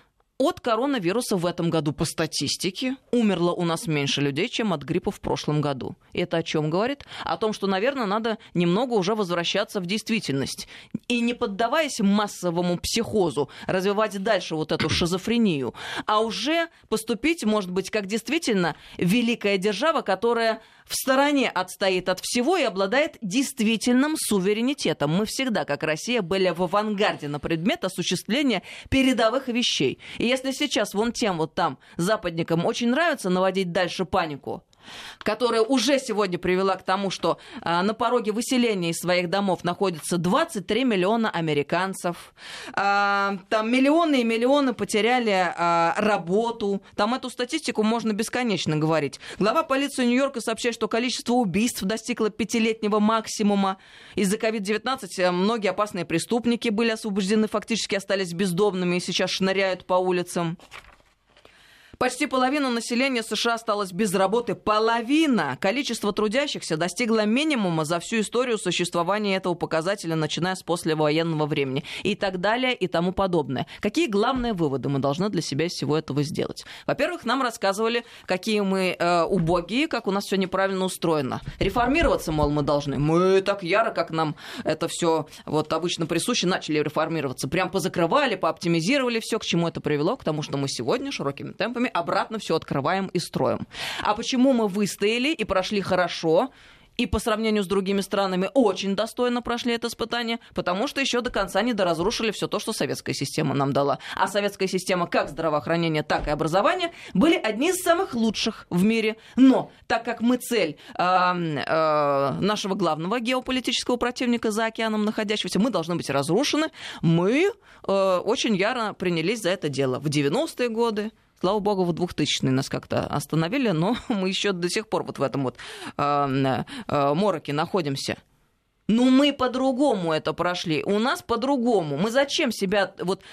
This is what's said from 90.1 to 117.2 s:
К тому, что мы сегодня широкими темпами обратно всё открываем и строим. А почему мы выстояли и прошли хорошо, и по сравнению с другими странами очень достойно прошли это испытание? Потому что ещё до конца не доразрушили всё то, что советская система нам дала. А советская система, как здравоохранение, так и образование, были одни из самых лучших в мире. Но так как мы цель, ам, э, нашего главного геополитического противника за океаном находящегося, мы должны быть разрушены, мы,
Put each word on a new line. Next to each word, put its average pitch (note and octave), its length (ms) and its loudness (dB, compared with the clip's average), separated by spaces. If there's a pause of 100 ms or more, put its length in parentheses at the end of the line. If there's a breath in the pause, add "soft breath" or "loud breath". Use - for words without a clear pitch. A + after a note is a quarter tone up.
К - 80 -20
тому, D3+ 180 -2
что C#3+ 160 -4
мы C#3 100 -2
сегодня B3 440 -2
широкими C#3 400 -6
темпами A#3 320 -2 (100)
обратно F#3 440 -2
всё E3 180 -2
открываем D#3+ 520 -2
и - 100 -4
строим. C3 480 -2 (360 loud breath)
А - 120 2
почему B3 380 2
мы A3+ 160 2
выстояли G#3+ 600 0
и D#4 160 -2
прошли C#4 380 0
хорошо, F3 680 2 (460 loud breath)
и A#3+ 100 0
по A3+ 120 -2
сравнению G#3+ 440 0
с F#3 40 -4
другими G3 340 0
странами F#3+ 540 0
очень G3 420 2
достойно A#3+ 460 -2
прошли A#3 320 -2
это A#3 140 -4
испытание? A3+ 500 -4 (160 loud breath)
Потому F#3 340 -2
что C4+ 140 -4
ещё B3+ 180 0
до A#3+ 100 -4
конца G3 320 0
не B3 120 0
доразрушили F#3+ 560 0
всё E3 180 -4
то, G3 100 -4
что A3 140 -6
советская C3+ 420 -4
система C#3+ 400 -2
нам C#3 180 0
дала. C#3 260 2 (180 loud breath)
А F#3+ 120 0
советская G3+ 380 -2
система, F#3 400 0
как G#3+ 220 0
здравоохранение, D#3+ 760 0
так E3 240 -2
и D3 40 -2
образование, G#3 600 0 (220 loud breath)
были D4+ 220 6
одни A#3 340 0
из F#4 140 -2
самых F4+ 320 2
лучших A3+ 560 -2
в F3 120 2
мире. A3 340 2 (200 loud breath)
Но A#3+ 340 6 (160 loud breath)
так A3+ 180 0
как A3+ 180 -4
мы B3 160 4
цель, F3+ 400 0 (160 loud breath)
ам, F3 640 2
э, D3 800 2
нашего G3+ 340 0
главного F3 460 -2
геополитического B3+ 760 -2
противника A#3+ 540 0
за A3 160 0
океаном A3 380 -2
находящегося, G#3 560 -2
мы B3+ 100 4
должны E3+ 260 -2
быть D3+ 140 -6
разрушены, G#3 600 2 (320 loud breath)
мы, G3+ 500 4 (340 loud breath)